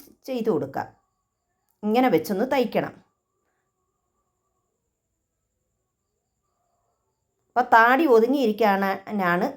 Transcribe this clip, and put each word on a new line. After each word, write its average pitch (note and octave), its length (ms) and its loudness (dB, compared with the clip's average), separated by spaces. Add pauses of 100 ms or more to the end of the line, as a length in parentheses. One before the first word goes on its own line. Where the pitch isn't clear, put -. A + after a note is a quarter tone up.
(280)
ചെയ്ത് A#3 260 -4
കൊടുക്കുക. - 300 -8 (1000)
ഇങ്ങനെ A#3+ 320 0
വെച്ചൊന്ന് G3+ 300 -2 (100)
തയ്ക്കണം. G#3 380 -4 (4000)
അപ്പോൾ B3 140 -2 (100)
താടി A#3+ 300 6 (120)
ഒതുങ്ങിയിരിക്കാനാണ് G#3 1300 0 (100)